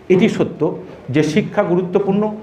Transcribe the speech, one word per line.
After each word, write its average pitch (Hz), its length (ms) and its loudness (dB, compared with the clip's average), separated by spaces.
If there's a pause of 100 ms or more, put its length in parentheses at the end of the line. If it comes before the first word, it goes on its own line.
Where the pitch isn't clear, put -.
এটি 180 200 4
সত্য 160 500 -2 (320)
যে 147 120 2
শিক্ষা 196 400 0
গুরুত্বপূর্ণ 190 680 0 (100)